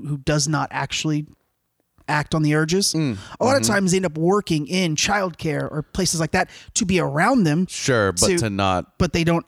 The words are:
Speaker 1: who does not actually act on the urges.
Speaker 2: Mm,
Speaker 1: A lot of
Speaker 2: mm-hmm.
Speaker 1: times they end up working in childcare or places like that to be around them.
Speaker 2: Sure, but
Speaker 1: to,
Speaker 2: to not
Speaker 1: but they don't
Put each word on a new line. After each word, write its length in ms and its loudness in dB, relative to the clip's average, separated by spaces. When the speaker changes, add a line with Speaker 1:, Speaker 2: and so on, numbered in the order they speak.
Speaker 1:
who 120 -4
does 280 0
not 240 -2
actually 560 -4
act 260 -2
on 80 2
the 140 2
urges. 360 0
Speaker 2:
Mm, 240 -2
Speaker 1:
A 60 0
lot 120 4
of 60 2
Speaker 2:
mm-hmm. 100 0
Speaker 1:
times 200 2
they 60 2
end 60 0
up 140 -4
working 480 0
in 300 -2
childcare 760 -2
or 120 -6
places 260 -2
like 140 -2
that 180 0
to 100 -2
be 140 2
around 460 2
them. 240 2
Speaker 2:
Sure, 440 2
but 140 2
Speaker 1:
to, 120 2
Speaker 2:
to 120 0
not 480 0
Speaker 1:
but 140 0
they 100 0
don't 260 0